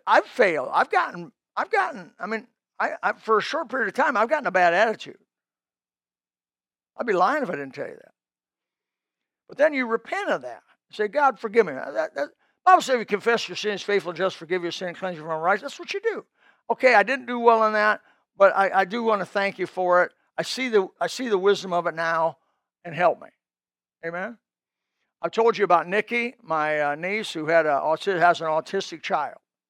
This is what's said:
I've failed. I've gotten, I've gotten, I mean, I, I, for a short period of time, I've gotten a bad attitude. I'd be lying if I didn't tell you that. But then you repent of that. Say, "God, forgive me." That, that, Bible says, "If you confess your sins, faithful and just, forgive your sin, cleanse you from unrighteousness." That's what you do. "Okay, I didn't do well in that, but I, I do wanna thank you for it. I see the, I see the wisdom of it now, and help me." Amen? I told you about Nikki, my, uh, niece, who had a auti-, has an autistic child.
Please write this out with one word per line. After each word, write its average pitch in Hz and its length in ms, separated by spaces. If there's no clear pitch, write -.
I've 262 200
failed. 165 460
I've 185 180
gotten, 269 420
I've 254 140
gotten, 339 480
I 175 80
mean, 220 200
I, 220 120
I, 190 100
for 220 260
a 196 40
short 302 260
period 226 200
of 180 60
time, 285 220
I've 220 120
gotten 302 180
a - 60
bad 180 220
attitude. 214 440
I'd - 100
be 233 60
lying 202 300
if 214 60
I 175 40
didn't 139 220
tell 143 140
you - 60
that. - 180
But - 100
then 302 140
you 262 140
repent 294 440
of 170 120
that. 123 200
Say, 214 180
"God, 262 300
forgive 214 280
me." 156 60
That, 302 420
that, 294 140
Bible 359 180
says, 262 120
"If 240 60
you 208 60
confess 208 420
your 180 80
sins, 202 260
faithful 190 280
and 170 60
just, 180 200
forgive 170 260
your 170 100
sin, 180 220
cleanse 180 220
you 151 60
from 160 80
unrighteousness." 185 420
That's - 80
what - 140
you 403 60
do. 403 240
"Okay, 247 240
I 202 80
didn't 247 240
do 247 120
well 233 260
in 214 80
that, 214 280
but 190 180
I, 190 260
I 190 40
do 214 180
wanna 214 240
thank 196 320
you 180 80
for 180 380
it. - 80
I 170 60
see 254 260
the, 202 200
I 175 80
see 247 200
the 208 100
wisdom 190 340
of 170 140
it 160 80
now, 165 440
and 170 100
help 151 260
me." - 80
Amen? 190 320
I 170 80
told 226 300
you 202 60
about 175 240
Nikki, 233 540
my, 151 380
uh, 147 140
niece, 190 380
who 156 140
had 160 200
a 151 80
auti-, 156 440
has 170 220
an 165 60
autistic 160 560
child. 147 360